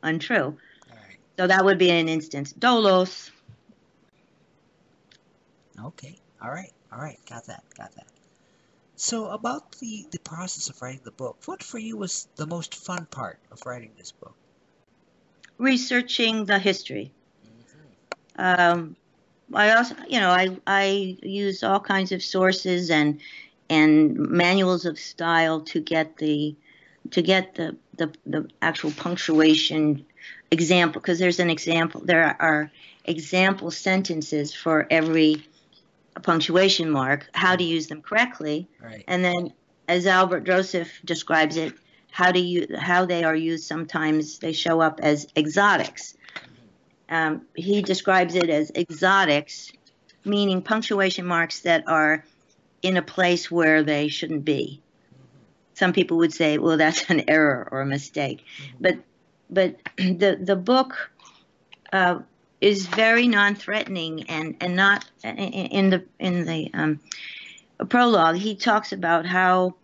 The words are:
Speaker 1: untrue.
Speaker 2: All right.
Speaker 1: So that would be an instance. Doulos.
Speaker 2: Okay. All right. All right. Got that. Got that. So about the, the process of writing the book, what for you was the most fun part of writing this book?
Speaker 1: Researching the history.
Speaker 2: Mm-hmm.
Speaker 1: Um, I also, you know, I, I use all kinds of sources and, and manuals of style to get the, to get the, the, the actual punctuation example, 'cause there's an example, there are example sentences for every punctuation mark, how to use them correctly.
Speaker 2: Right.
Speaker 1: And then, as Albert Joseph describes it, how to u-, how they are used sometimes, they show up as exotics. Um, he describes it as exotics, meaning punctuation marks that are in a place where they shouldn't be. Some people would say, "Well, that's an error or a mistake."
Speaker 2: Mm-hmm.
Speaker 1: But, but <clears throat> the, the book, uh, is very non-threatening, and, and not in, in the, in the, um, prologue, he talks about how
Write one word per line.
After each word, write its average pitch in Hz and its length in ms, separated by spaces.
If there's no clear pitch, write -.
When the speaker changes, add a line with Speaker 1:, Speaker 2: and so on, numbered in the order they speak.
Speaker 1:
untrue. 160 420
Speaker 2:
All 147 120
right. - 260
Speaker 1:
So 185 80
that 185 180
would 190 140
be 175 120
an 165 180
instance. 151 440
Doulos. 202 760
Speaker 2:
Okay. 151 320
All 117 80
right. 175 220
All 117 80
right. 147 180
Got 120 180
that. - 160
Got - 200
that. - 100
So 226 300
about 233 540
the, 214 300
the - 80
process 175 500
of - 140
writing 131 220
the 110 60
book, 123 360
what 370 160
for - 160
you 220 180
was 190 400
the 151 100
most 165 280
fun 170 360
part 113 280
of - 140
writing 120 320
this - 160
book? - 220
Speaker 1:
Researching 247 840
the 196 140
history. 156 540
Speaker 2:
Mm-hmm. - 960
Speaker 1:
Um, 175 540
I 208 180
also, 240 220
you 240 120
know, 190 100
I, 185 260
I 196 560
use 196 400
all 196 180
kinds 190 320
of - 100
sources 185 680
and, 147 300
and 156 460
manuals 175 680
of 160 140
style 165 640
to 156 180
get 160 380
the, 151 360
to 190 100
get 185 320
the, 160 220
the, 156 160
the 151 220
actual 160 320
punctuation 156 1120
example, 170 500
'cause 175 180
there's 180 220
an 170 100
example, 165 540
there 165 360
are 151 300
example 185 680
sentences 160 840
for 156 360
every 160 520
punctuation 170 680
mark, 139 440
how 185 220
to 175 80
use 160 220
them 151 160
correctly. 180 640
Speaker 2:
Right. 110 260
Speaker 1:
And 180 180
then, 175 280
as 180 180
Albert 185 380
Joseph 185 460
describes 160 520
it, 160 160
how 180 220
to 180 60
u-, 175 400
how 180 280
they 170 180
are 160 100
used 160 300
sometimes, 156 760
they 160 120
show 165 280
up 160 220
as 147 240
exotics. 156 800
Um, 160 340
he 202 260
describes 185 520
it 175 160
as 151 240
exotics, 170 960
meaning 202 380
punctuation 196 640
marks 165 340
that 165 280
are 156 360
in 185 140
a 175 60
place 175 480
where 156 320
they 147 260
shouldn't 147 360
be. 143 360
Some 180 180
people 170 260
would 165 140
say, 151 260
"Well, 160 180
that's 156 340
an 165 180
error 151 420
or 135 100
a 135 60
mistake." 139 580
Speaker 2:
Mm-hmm. 139 360
Speaker 1:
But, 180 180
but 185 280
<clears throat> - 80
the, 185 440
the 190 160
book, 254 540
uh, 180 280
is 196 260
very 226 400
non-threatening, 202 1040
and, 160 320
and 180 160
not 196 280
in, 226 140
in 196 520
the, 185 140
in 180 260
the, 160 300
um, 156 260
prologue, 208 480
he 208 180
talks 214 380
about 170 320
how 185 600